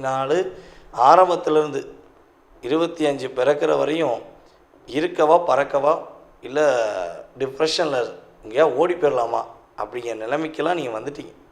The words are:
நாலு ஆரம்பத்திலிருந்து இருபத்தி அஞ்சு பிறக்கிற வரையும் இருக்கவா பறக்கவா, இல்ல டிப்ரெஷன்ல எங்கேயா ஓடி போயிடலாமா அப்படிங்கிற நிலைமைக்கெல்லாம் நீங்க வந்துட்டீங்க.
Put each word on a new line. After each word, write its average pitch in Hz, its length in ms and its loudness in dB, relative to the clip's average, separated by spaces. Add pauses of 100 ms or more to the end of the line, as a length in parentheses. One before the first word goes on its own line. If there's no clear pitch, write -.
நாலு 135 300 0 (720)
ஆரம்பத்திலிருந்து 156 720 4 (840)
இருபத்தி 165 360 -2 (100)
அஞ்சு 131 140 -6 (120)
பிறக்கிற 147 320 2 (120)
வரையும் 147 360 -2 (680)
இருக்கவா 160 480 2 (140)
பறக்கவா, 139 420 2 (560)
இல்ல 135 120 -4 (800)
டிப்ரெஷன்ல 156 560 -2 (460)
எங்கேயா 120 220 2 (140)
ஓடி 175 220 0
போயிடலாமா 120 400 0 (400)
அப்படிங்கிற 117 420 -8
நிலைமைக்கெல்லாம் 156 560 -2
நீங்க 123 160 -6
வந்துட்டீங்க. 131 380 -10 (180)